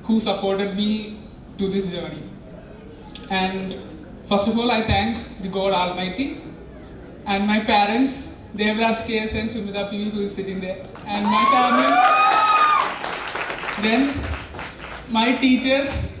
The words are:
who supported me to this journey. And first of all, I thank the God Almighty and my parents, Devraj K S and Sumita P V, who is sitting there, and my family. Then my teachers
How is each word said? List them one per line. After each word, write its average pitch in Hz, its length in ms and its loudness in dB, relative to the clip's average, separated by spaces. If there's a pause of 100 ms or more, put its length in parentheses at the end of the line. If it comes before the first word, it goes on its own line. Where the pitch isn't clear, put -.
who 226 160 4
supported 196 560 0
me 214 420 -2 (400)
to 196 100 0
this 190 240 0
journey. 165 300 -8 (1080)
And 190 440 -2 (500)
first 208 220 4
of 220 120 2
all, 247 100 2
I 220 140 2
thank 208 580 0
the 190 60 -6
God 190 260 0
Almighty 180 680 -2 (840)
and 202 220 0
my 214 140 4
parents, 220 760 2 (180)
Devraj 214 520 2
K 220 140 0
S 220 120 -4
and 220 160 -2
Sumita 202 400 -6
P 208 140 -6
V, 208 80 -2
who 208 80 -4
is 202 160 -4
sitting 190 240 -6
there, 185 240 -6 (240)
and 208 180 -2
my - 180 4 (120)
family. - 340 6 (1900)
Then 254 320 4 (960)
my 233 280 4
teachers 262 840 2